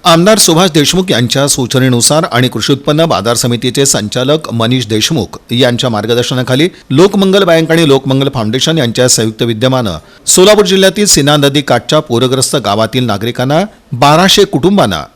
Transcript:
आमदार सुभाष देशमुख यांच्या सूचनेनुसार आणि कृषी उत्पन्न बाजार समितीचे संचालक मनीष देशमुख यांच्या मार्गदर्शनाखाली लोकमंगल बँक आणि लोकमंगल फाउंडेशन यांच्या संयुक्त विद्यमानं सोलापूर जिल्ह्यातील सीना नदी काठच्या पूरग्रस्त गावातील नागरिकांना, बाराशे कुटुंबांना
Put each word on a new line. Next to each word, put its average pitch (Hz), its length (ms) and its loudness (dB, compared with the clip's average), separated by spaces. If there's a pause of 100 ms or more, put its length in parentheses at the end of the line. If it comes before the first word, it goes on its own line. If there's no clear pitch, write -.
आमदार 175 340 4
सुभाष 175 320 2
देशमुख 170 400 0
यांच्या 127 380 0
सूचनेनुसार 131 840 0
आणि 123 160 0
कृषी 120 240 -2
उत्पन्न 151 320 0
बाजार 117 320 -2
समितीचे 123 500 -2
संचालक 127 640 -2
मनीष 117 340 -2
देशमुख 110 520 -4 (120)
यांच्या 123 400 0
मार्गदर्शनाखाली 120 800 -2 (220)
लोकमंगल 190 540 2
बँक 165 260 2
आणि 165 180 2
लोकमंगल 135 460 0
फाउंडेशन 131 440 -2
यांच्या 123 300 0
संयुक्त 113 340 -2
विद्यमानं 120 500 -2 (340)
सोलापूर 208 380 4
जिल्ह्यातील 190 420 2
सीना 147 300 2
नदी 139 240 0
काठच्या 139 400 0
पूरग्रस्त 127 560 -2
गावातील 110 500 -2
नागरिकांना, 120 540 -2 (320)
बाराशे 160 520 4
कुटुंबांना 139 580 0 (140)